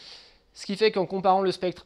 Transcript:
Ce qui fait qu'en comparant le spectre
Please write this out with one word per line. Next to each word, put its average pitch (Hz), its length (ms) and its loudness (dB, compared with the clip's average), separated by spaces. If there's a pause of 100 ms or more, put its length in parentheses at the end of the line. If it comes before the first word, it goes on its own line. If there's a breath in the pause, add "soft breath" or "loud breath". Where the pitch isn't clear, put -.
(540 loud breath)
Ce - 120 -18
qui 196 100 -6
fait 220 160 2
qu'en 190 140 0
comparant 190 360 2
le 185 100 0
spectre 175 340 -4